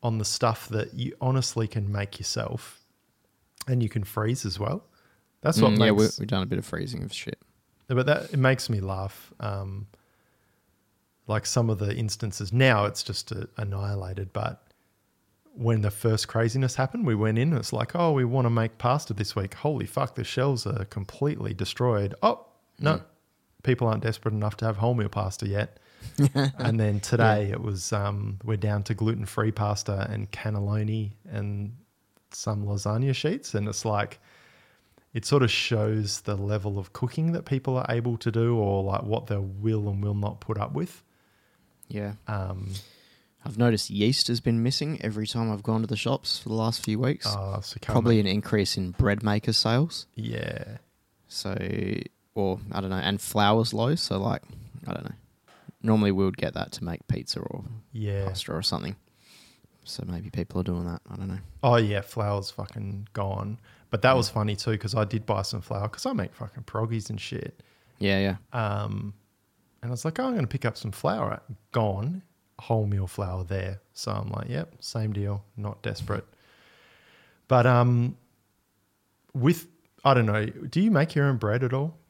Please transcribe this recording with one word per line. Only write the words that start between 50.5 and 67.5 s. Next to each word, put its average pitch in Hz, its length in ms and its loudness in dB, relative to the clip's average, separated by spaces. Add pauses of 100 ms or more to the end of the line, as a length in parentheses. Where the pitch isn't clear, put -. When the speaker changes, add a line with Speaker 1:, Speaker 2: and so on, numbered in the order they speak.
Speaker 2:
So, - 280 -6 (760)
or, 98 260 0 (100)
I 95 100 -4
don't 95 100 -2
know, 95 60 0
and 98 240 0
flour's 110 540 4
low. 117 220 2
So, - 240 -2
like, 107 220 -2 (440)
I - 80 -6
don't - 100 -8
know. - 100 -10 (680)
Normally 107 300 4
we 95 120 4
would 95 120 0
get - 180 -2
that - 180 -6
to - 120 -8
make 85 240 -8
pizza - 320 -2
or - 240 -8 (280)
Speaker 1:
Yeah. 101 340 -4
Speaker 2:
pasta 95 260 -6
or 82 100 -2
something. - 320 -2 (880)
So - 220 -10
maybe 87 240 -6
people 90 300 -4
are 90 40 0
doing 87 200 -2
that. 87 160 -6 (100)
I 92 60 -12
don't 95 120 -8
know. 95 100 -6 (240)
Speaker 1:
Oh, 120 140 6
yeah, 104 260 2
flour's 101 480 -4
fucking 101 640 -10
gone. 101 440 -4 (300)
But 107 140 -2
that 131 80 8
Speaker 2:
Yeah. 131 60 6
Speaker 1:
was 117 120 2
funny 107 260 0
too, 110 220 -2
'cause 104 180 -4
I 110 100 4
did 107 200 -4
buy 101 160 0
some 98 220 -4
flour, 101 260 -4
'cause - 160 -10
I 262 80 0
make 107 220 -4
fucking - 300 -14
proggies 110 440 -2
and 107 100 -6
shit. - 440 -10 (360)